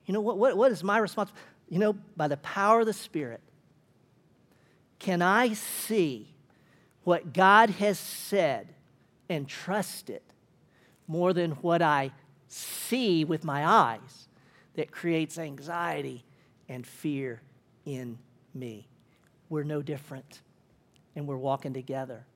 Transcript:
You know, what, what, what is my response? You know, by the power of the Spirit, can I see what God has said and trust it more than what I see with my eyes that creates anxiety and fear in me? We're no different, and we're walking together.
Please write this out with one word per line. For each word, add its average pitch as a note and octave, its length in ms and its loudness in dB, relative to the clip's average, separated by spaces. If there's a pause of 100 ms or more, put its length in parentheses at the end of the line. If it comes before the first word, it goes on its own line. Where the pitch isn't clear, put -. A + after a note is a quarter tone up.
You F#3 80 -2
know, G#3+ 60 0
what, G#3 180 -2
what, F#3 180 4
what B3 140 4
is E3+ 140 -4
my G3+ 140 2
response? G#3 340 -2 (360)
You F3 120 -2
know, G#3+ 140 2 (220)
by D3+ 120 0
the C#3+ 80 -2
power G3+ 420 2
of A3+ 80 2
the A3 60 0
Spirit, C3 480 -8 (1600)
can F3 200 0
I G#3+ 340 4
see D#3+ 760 -2 (720)
what E3+ 300 0
God G3+ 380 8
has G3+ 280 0
said D3+ 720 -2 (600)
and C#3+ 200 -4
trust - 640 -6
it G2 120 -12 (840)
more F3 240 2
than E3+ 200 0
what E3+ 300 2
I C#3+ 300 2 (340)
see G3+ 800 0
with D#3+ 180 -2
my D3 240 -2
eyes C3+ 640 2 (480)
that - 160 -6
creates D#3+ 460 -2
anxiety D3 840 -6 (440)
and B2+ 180 -12
fear C3+ 560 -6 (420)
in B2+ 320 -10 (380)
me? A#2 320 -14 (600)
We're D3+ 160 -4
no D3 180 -4
different, C#3 600 -12 (720)
and D3 100 -8
we're C#3 100 -6
walking C3+ 380 -4
together. C3 500 -10 (120)